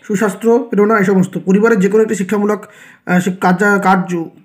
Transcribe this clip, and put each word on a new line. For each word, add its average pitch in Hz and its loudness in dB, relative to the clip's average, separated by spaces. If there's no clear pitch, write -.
সুশাস্ত্র, 220 -2
প্রেরণা, 208 0
এই 196 0
সমস্ত। 190 0
পরিবারের 208 2
যে 196 2
কোনো 214 2
একটি 220 -2
শিক্ষামূলক, 208 -4
আহ, 180 0
শিক-, 185 -4
কার্যা-, 196 2
কার্য, 180 -2